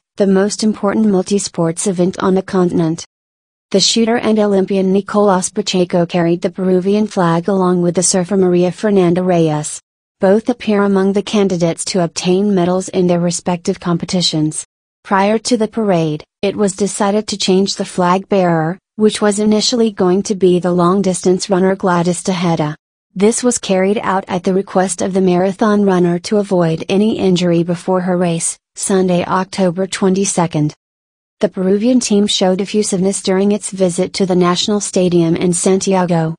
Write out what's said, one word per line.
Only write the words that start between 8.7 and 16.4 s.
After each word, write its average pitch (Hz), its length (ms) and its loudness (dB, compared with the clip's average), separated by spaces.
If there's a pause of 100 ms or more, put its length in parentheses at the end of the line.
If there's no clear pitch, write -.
Fernanda 180 520 2
Reyes. 165 580 0 (400)
Both 202 300 2
appear 214 320 0
among 196 320 2
the 202 80 0
candidates 185 640 -2
to 180 180 0
obtain 185 500 0
medals 180 360 0
in 180 160 0
their 175 140 2
respective 175 600 -4
competitions. 170 840 -2 (380)
Prior 202 340 2
to 247 180 0
the 214 120 0
parade, 170 540 -2 (200)